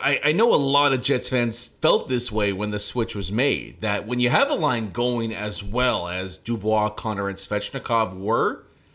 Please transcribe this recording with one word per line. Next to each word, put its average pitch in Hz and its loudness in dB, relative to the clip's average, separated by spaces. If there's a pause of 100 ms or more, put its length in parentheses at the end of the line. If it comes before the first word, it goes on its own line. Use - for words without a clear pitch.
I, 139 0
I 151 4
know 220 4
a 175 6
lot 143 4
of 127 0
Jets 131 0
fans 120 0
felt 202 2
this 123 0
way 104 0
when 104 -4
the 104 -2
switch - 0
was 95 -4
made, 87 -2
that 101 -2
when 123 -2
you 123 2
have 240 2
a 294 0
line 123 0
going 120 -2
as 101 -6
well 107 0
as 92 -6
Dubois, 107 0
Connor, 101 -4
and 95 -4
Svechnikov 107 -2
were, 127 0 (280)